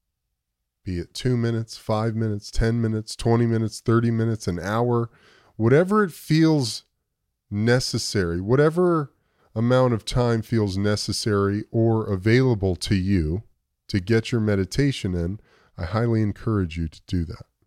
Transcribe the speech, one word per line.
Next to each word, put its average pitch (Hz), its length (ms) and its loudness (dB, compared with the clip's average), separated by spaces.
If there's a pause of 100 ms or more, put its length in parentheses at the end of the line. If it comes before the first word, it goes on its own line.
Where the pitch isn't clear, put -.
(840)
be 92 140 -6
it - 160 -10
two 127 220 -2
minutes, 117 400 -4
five 110 400 -4
minutes, 107 340 -4
ten 117 300 2
minutes, 110 340 -4
twenty 117 320 2
minutes, 110 340 -2
thirty 117 300 2
minutes, 113 380 -2
an 87 100 -2
hour, 117 520 0 (460)
whatever 175 460 4
it 175 100 -2
feels 151 720 0 (680)
necessary, 104 880 0
whatever 156 720 2 (420)
amount 123 380 2
of 107 120 -2
time 120 380 0
feels 107 340 -2
necessary 101 920 -2
or 113 360 0
available 104 720 2
to - 180 -2
you 92 480 0 (440)
to 104 140 -4
get 110 320 0
your 117 80 0
meditation 104 760 0
in, 87 240 -4 (380)
I 87 80 -8
highly 113 360 0
encourage 101 560 -2
you 85 120 -4
to - 180 -16
do 87 200 -2
that. - 200 -16 (200)